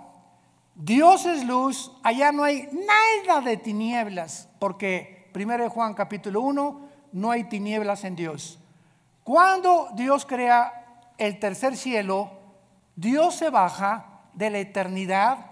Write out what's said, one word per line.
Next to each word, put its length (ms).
Dios 520
es 180
luz, 480
allá 300
no 120
hay 240
nada 140
de 160
tinieblas, 920
porque 760
primero 320
de 60
Juan 240
capítulo 460
uno, 480
no 180
hay 140
tinieblas 600
en 120
Dios. 420
Cuando 720
Dios 320
crea 920
el 220
tercer 380
cielo, 540
Dios 400
se 140
baja 720
de 180
la 80
eternidad 800